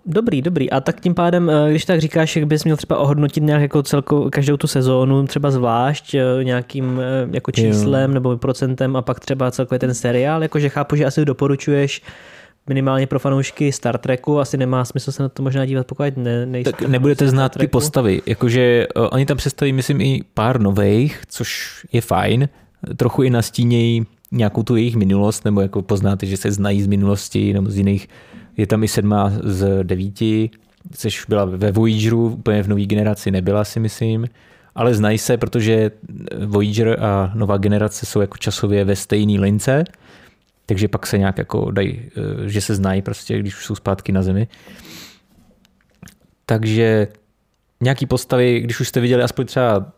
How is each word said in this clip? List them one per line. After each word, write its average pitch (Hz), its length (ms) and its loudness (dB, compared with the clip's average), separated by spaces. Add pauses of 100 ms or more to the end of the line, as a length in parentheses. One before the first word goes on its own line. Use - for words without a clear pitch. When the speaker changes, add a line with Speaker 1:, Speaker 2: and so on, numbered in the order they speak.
Speaker 1:
dobrý, 180 360 0
dobrý. 156 280 0
A 131 100 0
tak 165 200 -4
tím 175 140 0
pádem, 175 360 2
eh, 151 200 4
když 151 140 2
tak 175 160 2
říkáš, 156 360 0
jak 151 100 0
bys 151 180 0
měl 156 120 2
třeba - 220 -2
ohodnotit 147 440 2
nějak 147 200 4
jako 143 200 2
celko-, 143 480 0
každou 143 260 0
tu 147 100 -2
sezónu, 131 600 2
třeba 143 240 -2
zvlášť, 123 640 0
eh, 139 60 2 (240)
nějakým, 127 560 -4
eh, 127 320 -2
jako 120 240 -4
Speaker 2:
Jo. 113 80 2
Speaker 1:
číslem 135 500 2
nebo 127 220 0
procentem 131 600 -2
a 127 60 -2
pak 127 180 -4
třeba 131 300 -2
celkově 127 280 -2
ten 127 160 -2
seriál, 127 480 0
jakože 151 260 0
chápu, 147 280 -2
že 143 80 2
asi 143 200 0
doporučuješ 139 800 0 (680)
minimálně 135 380 0
pro 139 120 -2
fanoušky 139 540 0
Star 120 260 -2
Treku, 143 420 0
asi 139 160 -2
nemá 127 280 0
smysl 135 280 -6
se 139 100 -6
na 135 60 -2
to - 140 -8
možná 135 240 -2
dívat, 131 200 -2
pokud 139 300 -4
ne-, 120 300 -2
nejste 127 260 -4
Speaker 2:
Tak - 160 -8
nebudete 135 360 2
Speaker 1:
fanoušci 135 120 4
Speaker 2:
znát 135 160 2
Speaker 1:
Star - 0 -
Speaker 2:
ty - 60 -10
Speaker 1:
Treku. 135 120 0
Speaker 2:
postavy, 120 560 0
jakože, 120 600 2 (100)
eh, - 40 0
oni 131 260 2
tam 143 100 0
představí, 139 360 -2
myslím, 135 280 0
i 135 220 0 (120)
pár 120 260 2
nových, 101 680 2
což - 520 -10 (120)
je 120 80 2
fajn, 107 480 0 (480)
trochu 127 260 2
i 127 80 4
nastínějí 117 760 2 (260)
nějakou 113 300 0
tu 117 140 2
jejich 117 200 2
minulost, 101 480 2
nebo 104 160 2
jako 98 220 -2
poznáte, 98 440 0
že 95 100 -4
se 104 160 -2
znají 101 300 0
z 98 40 0
minulosti, 101 680 0
nebo 101 180 0
z 98 60 -4
jiných. 98 320 0 (480)
Je 107 100 0
tam 110 180 0
i 104 40 2
sedmá 101 440 0 (100)
z 98 420 0
devíti, 101 680 -2 (420)
což - 360 -6
byla 104 160 2
ve 95 280 0
Voyageru, 113 560 2
úplně 107 340 -2
v 95 60 -2
nový 101 180 0
generaci 104 440 0
nebyla, 98 340 0
si - 160 -6
myslím. 113 460 -2 (480)
Ale 117 200 2
znají 107 240 2
se, 120 180 0
protože 110 540 2 (560)
Voyager 107 580 2
a 98 300 0
nová 104 220 0
generace 104 500 0
jsou - 140 0
jako 98 180 -2
časově 101 460 0
ve 98 120 0
stejný 104 420 0
lince, 107 460 2 (840)
takže 101 220 0
pak - 180 -6
se 104 120 0
nějak 98 200 0
jako 104 320 -2
dají, 101 300 -2 (440)
eh, 101 40 -6
že 101 120 -2
se 107 140 -2
znají 98 280 0
prostě, 110 360 -6
když 101 180 -6
už - 100 -16
jsou 104 80 -6
zpátky 98 380 -4
na 95 100 2
Zemi. 95 260 0 (2000)
Takže 110 600 2 (720)
nějaký 131 260 0
postavy, 123 540 2
když 117 200 -4
už 123 80 -4
jste 131 120 -2
viděli 123 220 2
aspoň 120 240 -2
třeba 110 400 0 (120)